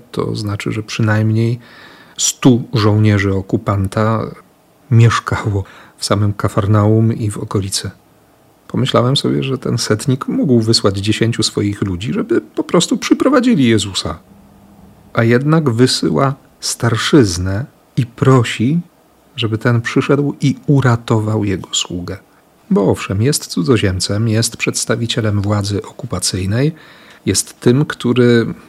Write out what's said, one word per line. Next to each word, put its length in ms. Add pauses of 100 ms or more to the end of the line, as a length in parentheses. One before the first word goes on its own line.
(120)
to 240
znaczy, 360
że 100
przynajmniej 760 (580)
stu 580
żołnierzy 600
okupanta 880 (680)
mieszkało 720 (340)
w 60
samym 280
Kafarnaum 800
i 180
w 80
okolicy. 520 (800)
Pomyślałem 480
sobie, 260
że 160
ten 200
setnik 500
mógł 320
wysłać 380
dziesięciu 440
swoich 400
ludzi, 300
żeby 280
po 240
prostu 340
przyprowadzili 720
Jezusa. 500 (920)
A 120
jednak 460
wysyła 640 (260)
starszyznę 1040 (320)
i 100
prosi, 760 (560)
żeby 220
ten 220
przyszedł 600
i 160 (100)
uratował 800
jego 280
sługę. 440 (540)
Bo 200
owszem, 320
jest 240
cudzoziemcem, 800
jest 280
przedstawicielem 880
władzy 400
okupacyjnej, 920 (520)
jest 340
tym, 240
który 640 (220)